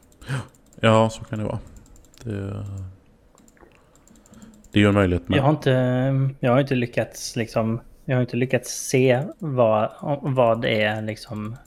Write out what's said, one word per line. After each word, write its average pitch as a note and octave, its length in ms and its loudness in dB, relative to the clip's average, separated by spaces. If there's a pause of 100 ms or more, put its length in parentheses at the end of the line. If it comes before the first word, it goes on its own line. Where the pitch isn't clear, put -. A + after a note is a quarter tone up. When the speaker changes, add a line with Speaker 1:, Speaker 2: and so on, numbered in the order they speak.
(800)
Speaker 1:
Ja, A2 300 4
så - 140 -10
kan A2 160 -8
det G#2+ 60 -6
vara. G#2+ 140 -6 (640)
Det, G2+ 420 -8 (2000)
det G#2 80 2
är - 20 6
ju G#2 60 6
en G2+ 60 4
möjlighet F2+ 360 2
med. D3 80 2
Speaker 2:
Jag C3 60 4
har C3+ 60 4
inte, C#3+ 220 2 (680)
jag B2 120 2
har B2+ 80 4
inte C3+ 160 0
lyckats - 600 -4
liksom... A2+ 440 -2 (260)
Jag C3 100 0
har B2+ 60 2
inte A#2+ 160 -4
lyckats - 520 -2
se B2+ 340 4 (160)
vad, A#2+ 500 2 (320)
vad A#2+ 400 2
det A#2+ 220 0
är A2 180 -2
liksom G#2+ 540 -10 (120)